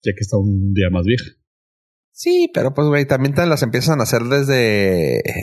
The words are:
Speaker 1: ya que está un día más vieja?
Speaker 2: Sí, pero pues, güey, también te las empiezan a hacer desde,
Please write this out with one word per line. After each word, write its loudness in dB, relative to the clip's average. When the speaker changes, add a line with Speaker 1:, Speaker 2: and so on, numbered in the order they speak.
Speaker 1:
ya -2
que -10
está -2
un 0
día 0
más -2
vieja? 0
Speaker 2:
Sí, 0
pero -2
pues, 0
güey, 2
también 0
te 2
las 0
empiezan 0
a 0
hacer 0
desde, 2